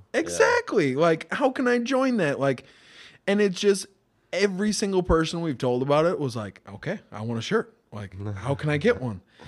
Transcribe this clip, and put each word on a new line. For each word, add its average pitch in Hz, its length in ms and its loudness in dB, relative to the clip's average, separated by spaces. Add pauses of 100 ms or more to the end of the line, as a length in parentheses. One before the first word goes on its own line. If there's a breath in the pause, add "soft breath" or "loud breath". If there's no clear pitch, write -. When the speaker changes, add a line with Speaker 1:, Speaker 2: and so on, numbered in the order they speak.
(140)
Speaker 1:
Yeah. 247 80 0
Speaker 2:
Exactly. 339 760 0
Like, 165 380 2
how 262 160 0
can 269 200 -2
I 247 100 2
join 254 380 0
that? 143 240 0
Like, 135 220 0 (640 loud breath)
and 202 140 2
it's 196 180 2
just 202 280 2 (460)
every 196 400 0
single 190 300 0
person 165 380 2
we've 160 160 -2
told 127 240 0
about 143 240 4
it 180 140 0
was 127 160 -4
like, 104 240 -8 (160)
"Okay, 175 240 -8 (120)
I 107 100 -12
want 113 180 -4
a - 20 -6
shirt. 220 320 -2 (200)
Like, 104 220 -12 (100)
Speaker 1:
<laughs> 104 100 -6
Speaker 2:
how 120 200 -4
can 151 140 -4
I 147 60 2
get 196 260 2
one?" 110 200 -6 (260 loud breath)